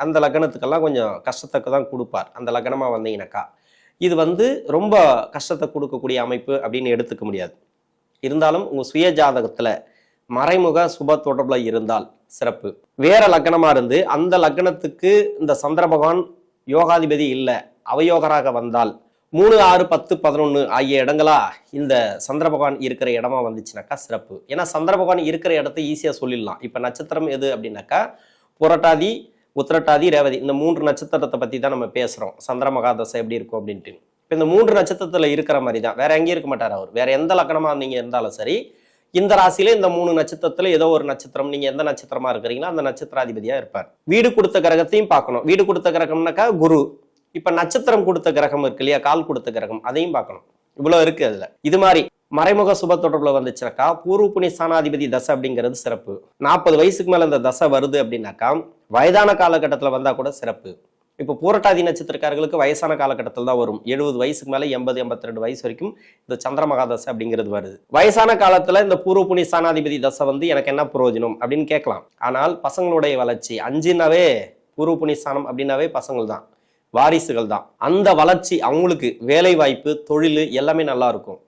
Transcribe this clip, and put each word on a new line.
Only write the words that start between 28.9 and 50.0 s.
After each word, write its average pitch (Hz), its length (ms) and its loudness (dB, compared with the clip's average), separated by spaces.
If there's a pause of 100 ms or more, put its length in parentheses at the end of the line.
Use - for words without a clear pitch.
உத்திரட்டாதி, 151 580 2
ரேவதி 139 300 2
இந்த 139 180 -2
மூன்று 165 260 0
நட்சத்திரத்தை 143 540 -4
பத்தி 123 220 -6
தான் 135 120 -2
நம்ம 117 100 -6 (120)
பேசுறோம். 113 360 -6 (120)
சந்திர 127 300 -4
மகாதசை 117 440 -2
எப்படி 113 180 -6
இருக்கும் 110 220 -10
அப்படின்ட்டு. 98 320 -14 (240)
இப்ப - 220 -6
இந்த 156 120 2
மூன்று 214 280 4
நட்சத்திரத்துல 175 560 0
இருக்கிற 151 320 -2
மாதிரி 113 180 -4
தான், 107 160 -4
வேற 147 180 0
எங்கேயும் 170 180 0
இருக்க 139 160 -8
மாட்டார் 110 240 -4
அவர். 95 220 -10
வேற 127 100 0 (100)
எந்த 165 200 0
லக்னமா 156 320 -2 (120)
நீங்க 131 180 -6
இருந்தாலும் 117 360 -6
சரி, 120 200 -4 (580)
இந்த 190 260 2
ராசியில 190 360 4
இந்த 190 200 2
மூணு 175 220 0
நட்சத்திரத்துல 170 600 -2
ஏதோ 160 180 4
ஒரு 143 140 0
நட்சத்திரம், 139 420 -8
நீங்க 143 200 -4
எந்த 147 160 -4
நட்சத்திரமா 131 460 -6
இருக்கிறீங்களோ 120 380 -6
அந்த 156 160 -4
நட்சத்திராதிபதியா 123 720 -6
இருப்பார். - 280 -12 (240)
வீடு 233 240 4
கொடுத்த 196 300 2
கிரகத்தையும் 170 480 2
பார்க்கணும். - 360 0
வீடு 190 200 4
கொடுத்த - 260 0
கிரகம்னாக்கா 165 500 0 (160)
குரு. 160 180 4 (540)
இப்ப 170 240 -2
நட்சத்திரம் 220 480 0
கொடுத்த 175 300 0
கிரகம் 143 300 0
இருக்கு 131 180 -4
இல்லையா, 143 120 2 (120)
கால் 160 180 2
கொடுத்த 131 300 -6
கிரகம், 110 320 -8
அதையும் 160 280 -4